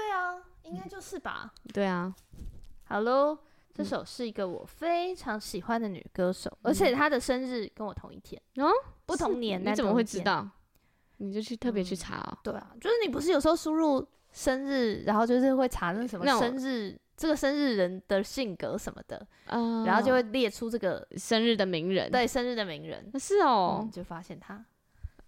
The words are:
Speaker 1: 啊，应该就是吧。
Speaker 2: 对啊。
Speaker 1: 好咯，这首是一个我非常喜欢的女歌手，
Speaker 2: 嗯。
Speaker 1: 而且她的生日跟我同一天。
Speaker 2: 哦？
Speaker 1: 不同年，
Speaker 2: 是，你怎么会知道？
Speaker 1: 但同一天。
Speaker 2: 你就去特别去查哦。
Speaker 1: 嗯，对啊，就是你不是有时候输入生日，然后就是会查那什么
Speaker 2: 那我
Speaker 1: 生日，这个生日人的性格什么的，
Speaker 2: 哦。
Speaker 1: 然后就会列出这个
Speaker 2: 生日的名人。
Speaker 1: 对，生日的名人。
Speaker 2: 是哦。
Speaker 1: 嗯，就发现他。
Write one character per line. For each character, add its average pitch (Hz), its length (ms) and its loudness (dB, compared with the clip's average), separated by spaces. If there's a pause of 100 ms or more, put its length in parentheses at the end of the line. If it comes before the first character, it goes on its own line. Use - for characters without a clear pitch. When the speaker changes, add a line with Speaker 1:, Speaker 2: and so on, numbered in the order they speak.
(120)
Speaker 1:
啊， 359 320 -4 (180)
应 339 160 -10
该 381 80 -10
就 392 140 -12
是 392 180 -10
吧。 - 340 -10 (200)
Speaker 2:
对 202 120 0
啊。 185 300 -2 (680)
Speaker 1:
好 - 160 -2
咯， 277 380 2 (340)
这 202 100 -6
首 202 220 -4
是 240 240 -8
一 - 20 -8
个 202 160 -4
我 175 200 -6
非 349 500 -2
常 214 240 -6
喜 185 220 -8
欢 233 180 -2
的 220 80 -4
女 180 240 -10
歌 185 180 0
手， - 200 -6 (120)
Speaker 2:
嗯。 247 80 2
Speaker 1:
而 302 40 6
且 320 180 4
她 285 160 4
的 277 100 2
生 254 220 0
日 247 340 -4
跟 214 120 -10
我 190 80 -10
同 - 180 -16
一 - 80 -18
天。 - 200 -16 (160)
Speaker 2:
哦？ 285 140 4 (360)
Speaker 1:
不 - 100 -2
同 269 240 0
年， 202 240 -2
Speaker 2:
是， 208 60 2
你 214 40 2
怎 247 80 0
么 208 120 4
会 233 100 4
知 208 140 -6
道？ 175 60 -4
Speaker 1:
但 190 100 4
同 139 100 -2
一 196 60 -10
天。 - 20 -20 (640)
Speaker 2:
你 196 140 -6
就 214 80 -4
去 226 160 -6
特 240 140 -2
别 190 140 2
去 180 100 -4
查 - 240 -8
哦。 - 140 -8
Speaker 1:
嗯， - 100 -14
对 214 120 -6
啊， - 260 -14
就 415 100 0
是 480 140 6
你 349 40 0
不 269 120 -2
是 320 100 2
有 330 80 6
时 302 80 4
候 320 80 8
输 320 180 -2
入 311 320 4 (280)
生 269 320 0
日， 254 420 0
然 208 100 4
后 226 80 6
就 247 160 4
是 269 140 6
会 262 140 4
查 175 240 -2
那 226 120 -2
什 220 140 -6
么 175 60 -6
Speaker 2:
那 277 120 6
我 226 60 4
Speaker 1:
生 247 140 0
日， 254 420 -4 (180)
这 320 120 -2
个 302 80 4
生 285 180 2
日 285 220 2
人 185 320 0
的 196 160 2
性 220 320 -4
格 135 200 -4
什 - 160 -8
么 - 140 -16
的， - 180 -12 (220)
Speaker 2:
哦。 233 400 0
Speaker 1:
然 185 80 4
后 226 80 6
就 262 100 4
会 254 80 6
列 226 300 0
出 226 180 -8
这 233 80 -4
个 180 300 -2 (100)
Speaker 2:
生 220 240 2
日 226 160 4
的 202 80 4
名 180 300 0
人。 - 160 0
Speaker 1:
对， 247 160 4
生 247 180 -2
日 247 120 -2
的 214 80 -2
名 160 240 -10
人。 - 200 -12 (120)
Speaker 2:
是 403 180 2
哦。 214 440 4
Speaker 1:
嗯， 220 100 -6
就 175 100 -10
发 175 180 -12
现 - 180 -16
他。 208 240 -18 (640)